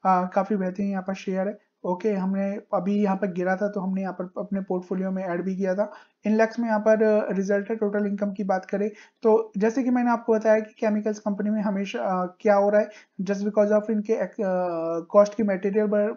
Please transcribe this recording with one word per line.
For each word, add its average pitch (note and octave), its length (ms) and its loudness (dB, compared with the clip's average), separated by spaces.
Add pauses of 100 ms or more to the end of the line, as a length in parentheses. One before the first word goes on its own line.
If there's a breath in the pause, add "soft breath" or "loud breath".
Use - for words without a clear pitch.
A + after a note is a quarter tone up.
आ, F#3 200 4
काफी G3 300 0
बेहतरीन F#3+ 320 -2
यहाँ G3 160 -4
पर F#3+ 100 -6
शेयर F#3+ 340 -4
है। - 260 -10 (120)
ओके, F#3 280 0
हमने G3 460 -2 (140)
अभी G3+ 300 0
यहाँ F#3+ 140 2
पर F#3+ 140 -2
गिरा F3+ 240 0
था G3+ 140 -2
तो G3+ 100 -6
हमने F#3+ 220 -4
यहाँ F#3 120 -6
पर F#3 240 -8
अपने G3 240 -6
पोर्टफोलियो F#3 500 -4
में F#3+ 120 -4
ऐड F3 200 -4
भी F#3+ 120 -4
किया F#3 200 0
था। G#3 160 -2 (340 loud breath)
इन G#3+ 100 2
लैक्स A3 240 2
में A#3 80 -2
यहाँ G#3+ 120 2
पर, A3 240 4
अ, G#3+ 280 2
रिजल्ट G3 380 0
है। A3+ 60 -2
टोटल G#3 300 0
इनकम G3+ 260 -2
की G3+ 120 -6
बात F#3+ 220 -2
करें G#3 260 -2 (300 loud breath)
तो A3 360 4
जैसे A3+ 260 0
कि B3+ 60 2
मैंने B3 220 2
आपको A#3 220 0
बताया A3 260 4
कि A3 140 -8
केमिकल्स G#3 460 -2
कंपनी G#3 300 -2
में G#3+ 120 0
हमेशा, G3+ 380 -2
अ, F#3 420 -2
क्या G#3 140 4
हो G3+ 140 4
रहा G#3 120 4
है, G#3+ 80 -2 (320 loud breath)
just G3 220 -2
because G#3 300 2
of G#3+ 160 0
इनके, A3 240 0
अ, G3 160 -2 (800)
कॉस्ट G#3 260 6
की A3+ 80 -2
मटेरियल G3+ 420 0
बढ़ G#3 320 0